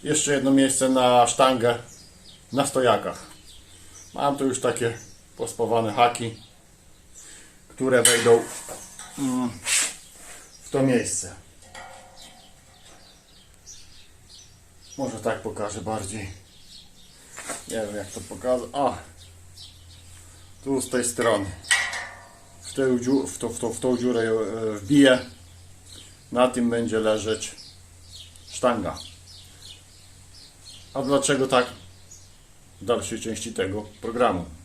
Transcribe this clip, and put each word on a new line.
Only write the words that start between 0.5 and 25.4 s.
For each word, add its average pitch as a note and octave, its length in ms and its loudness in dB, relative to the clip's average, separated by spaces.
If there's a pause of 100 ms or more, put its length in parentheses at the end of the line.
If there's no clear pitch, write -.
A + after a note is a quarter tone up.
miejsce C3+ 380 4
na B2 380 6
sztangę A#2+ 520 4 (760)
na C3 140 2
stojakach. A#2 600 0 (880)
Mam C#3 220 0
tu C#3 100 0
już B2 140 -2
takie A#2 380 0 (380)
pospawane A#2 560 0
haki, A#2+ 500 2 (1300)
które B2+ 340 2
wejdą, A#2 400 6 (760)
mm, B2+ 320 -2 (1120)
w - 80 -18
to C#3 120 2
miejsce. A#2 520 0 (3500)
Może A2+ 240 -6
tak A2 220 -4
pokażę G#2 380 -8
bardziej. G2+ 500 -8 (1400)
Nie G2+ 80 -6 (100)
wiem, G#2 100 -8
jak G2 140 -10
to A2 100 -12
pokazać. A#2+ 520 -4
A! C3+ 220 0 (1700)
Tu C3+ 160 0
z - 100 -8
tej A#2+ 140 0
strony. G#2+ 460 0 (1160)
W - 40 -16
tę C3 280 2
dziu-, C3 260 0
w - 120 -10
to, A#2+ 100 -6
w A#2 100 -8
to, A#2 120 -4
w A2+ 100 -10
tą B2+ 160 2
dziurę, A#2+ 240 0
e, A2 580 -2
wbiję. C3 400 6 (1120)